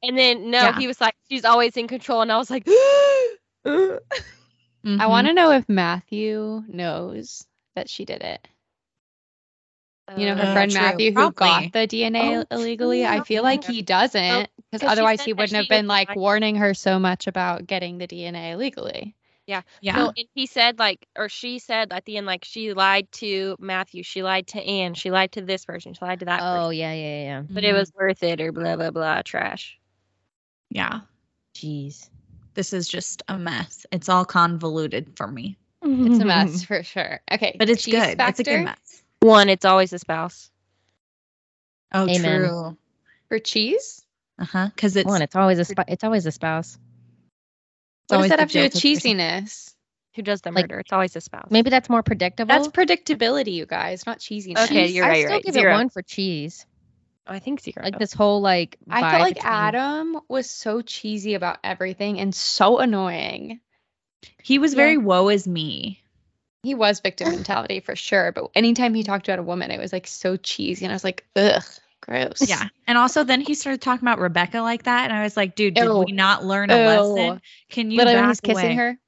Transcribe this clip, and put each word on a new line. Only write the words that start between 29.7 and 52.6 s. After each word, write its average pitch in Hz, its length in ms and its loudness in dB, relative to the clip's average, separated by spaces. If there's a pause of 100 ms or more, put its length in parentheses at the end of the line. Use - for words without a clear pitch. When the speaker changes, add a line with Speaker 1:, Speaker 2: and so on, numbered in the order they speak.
Speaker 2:
Yeah. - 320 -6 (540)
Speaker 4:
Jeez. 143 540 -12 (440)
Speaker 2:
This 190 200 -6
is 175 140 -6
just - 420 -10
a 190 80 -6
mess. 170 540 -8
It's 180 180 -8
all 185 160 2
convoluted 160 880 -2
for - 120 -8
me. 135 300 -12 (460)
Speaker 3:
It's 233 160 6
a 202 60 4
Speaker 4:
<laughs> - 0 -
Speaker 3:
mess 175 380 2
for 180 200 -4
sure. - 380 -8 (100)
Okay, 214 260 -2
Speaker 2:
But 214 120 2
it's 233 140 2
Speaker 3:
cheese 226 80 -4
Speaker 2:
good. 214 300 0
It's 247 180 0
a 247 40 -2
good 277 160 0
Speaker 3:
factor? - 60 -4
Speaker 2:
mess. - 380 -14 (180)
Speaker 1:
One, 214 280 10
it's 190 160 2
always 190 260 6
the 175 80 -8
spouse. 165 500 -8 (1400)
Speaker 2:
Oh, 190 140 2
Speaker 4:
Amen. 180 140 4
Speaker 2:
true. 170 560 0 (520)
Speaker 3:
For 220 100 -2
cheese? 226 640 -2 (340)
Speaker 2:
Uh-huh, 185 360 -4
'cause 196 200 0
it's 190 120 2
Speaker 4:
One, 190 140 2
it's 151 140 -4
always 190 240 4
a 175 80 2
sp-, 190 200 -4
it's - 160 -6
always 220 220 0
a 156 60 -4
spouse. 160 460 -6 (1300)
Speaker 2:
it's - 40 -20
Speaker 3:
What - 80 4
does - 0 -
Speaker 2:
always 277 120 6
Speaker 3:
that 320 100 6
Speaker 2:
the 311 40 6
Speaker 3:
have 302 60 0
to - 80 0
do 285 60 4
with 277 100 2
Speaker 2:
guilty 285 200 2
person. 262 220 0
Speaker 3:
cheesiness? 180 600 -6 (400)
Speaker 1:
Who 226 80 -12
does 202 180 -4
the 175 100 -10
Speaker 4:
Like, 185 120 0
Speaker 1:
murder? - 160 -6
It's - 120 -10
always 190 240 -2
a 165 60 -10
spouse. - 300 -18
Speaker 4:
maybe 233 180 4
that's 254 200 2
more 233 140 2
predictable. 214 520 0
Speaker 3:
That's 294 140 2